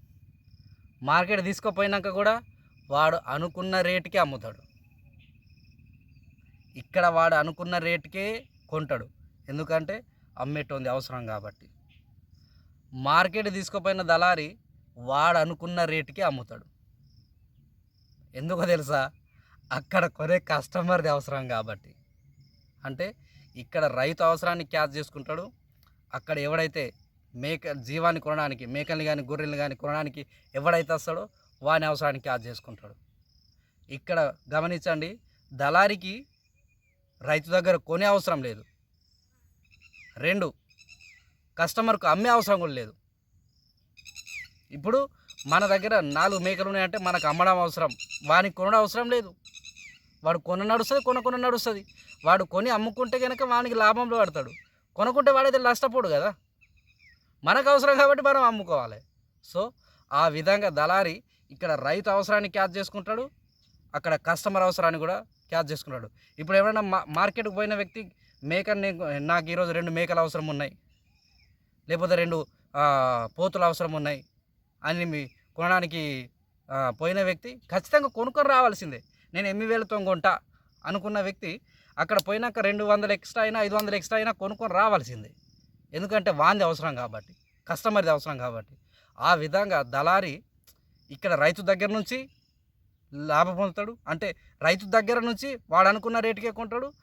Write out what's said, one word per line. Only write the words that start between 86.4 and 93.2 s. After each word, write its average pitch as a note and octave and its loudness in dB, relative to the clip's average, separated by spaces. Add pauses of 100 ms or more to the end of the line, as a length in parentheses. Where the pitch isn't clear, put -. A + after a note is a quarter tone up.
అవసరం D#3+ -2
కాబట్టి, A2 -10 (320)
కస్టమర్ది F#3+ 2
అవసరం C#3+ 0
కాబట్టి. A#2+ -10 (420)
ఆ D#3 4
విధంగా D#3+ 0
దళారి D3+ 0 (680)
ఇక్కడ E3+ -4
రైతు D#3+ 2
దగ్గర F#3+ 0
నుంచి A#3+ -6 (840)
లాభం D#3 2